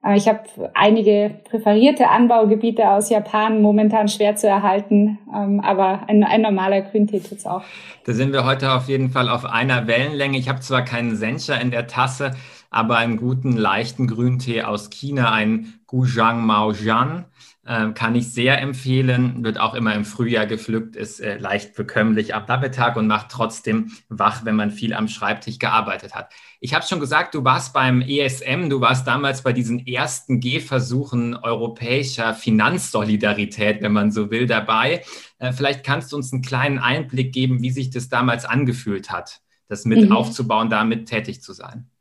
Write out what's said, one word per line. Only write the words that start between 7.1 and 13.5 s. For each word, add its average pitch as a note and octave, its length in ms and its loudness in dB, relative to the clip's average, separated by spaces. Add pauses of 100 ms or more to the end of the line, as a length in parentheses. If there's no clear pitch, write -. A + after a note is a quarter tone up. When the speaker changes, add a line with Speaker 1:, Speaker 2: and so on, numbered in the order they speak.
Speaker 1:
tut's - 280 -14
auch. F#3+ 160 -6 (420)
Speaker 2:
Da B2 80 -2
sind C3 180 0
wir C3+ 120 0
heute C3+ 280 0
auf B2+ 160 0
jeden C3+ 240 0
Fall B2+ 180 0
auf A#2+ 160 -2
einer A#2+ 400 0
Wellenlänge. C#3 520 0
Ich B2+ 120 -4
hab C3 140 -4
zwar B2+ 200 0
keinen A#2+ 320 -4
Sencha A2+ 400 -4
in B2 140 -2
der A#2+ 160 -4
Tasse, C3 460 -2 (400)
aber A2+ 260 2
einen A#2 200 0
guten, C3 340 -2